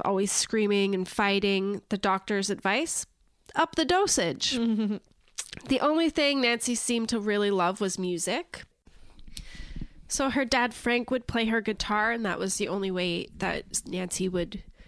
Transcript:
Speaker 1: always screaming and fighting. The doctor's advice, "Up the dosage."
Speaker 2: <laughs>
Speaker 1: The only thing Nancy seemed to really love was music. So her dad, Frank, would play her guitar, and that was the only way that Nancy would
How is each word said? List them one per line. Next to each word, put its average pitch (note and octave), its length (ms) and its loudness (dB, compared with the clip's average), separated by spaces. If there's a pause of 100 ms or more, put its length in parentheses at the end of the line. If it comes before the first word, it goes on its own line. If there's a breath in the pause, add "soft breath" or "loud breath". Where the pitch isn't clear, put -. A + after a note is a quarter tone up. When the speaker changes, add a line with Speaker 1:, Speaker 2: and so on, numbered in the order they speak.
Speaker 1:
always G3 260 2
screaming G3+ 640 2
and F#3 140 -2
fighting. G3 840 0
The G#3 80 0
doctor's G3 520 0
advice, G#3 560 0 (500)
"Up D#4+ 200 2
the D#4+ 100 2
dosage." C4+ 800 2
Speaker 2:
<laughs> G#3+ 360 0 (680)
Speaker 1:
The - 140 2
only D#4 280 4
thing C#4+ 300 2
Nancy A#3+ 360 2
seemed A3+ 340 0
to A#3 100 0
really G#3 320 2
love F#3 300 2
was F#3+ 180 -2
music. F#3 640 -4 (1400 loud breath)
So C4+ 220 0
her C4 160 2
dad, A#3+ 280 2
Frank, A#3+ 380 0
would B3+ 160 -2
play A3+ 200 0
her A3 120 2
guitar, G#3+ 520 0
and A#3 140 -2
that F3+ 140 -2
was F#3+ 160 -2
the - 140 -2
only G3 200 -2
way F3+ 380 -2 (100)
that - 480 -4
Nancy F#3 440 -4
would F3 340 -4 (240 soft breath)